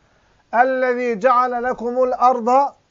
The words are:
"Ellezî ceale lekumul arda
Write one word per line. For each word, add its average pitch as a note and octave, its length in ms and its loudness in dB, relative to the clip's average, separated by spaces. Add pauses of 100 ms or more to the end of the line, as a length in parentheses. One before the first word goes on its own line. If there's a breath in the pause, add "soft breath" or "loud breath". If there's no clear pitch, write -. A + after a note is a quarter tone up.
(520)
"Ellezî B3 680 0
ceale B3 480 0
lekumul B3+ 500 -2
arda B3 580 2 (140)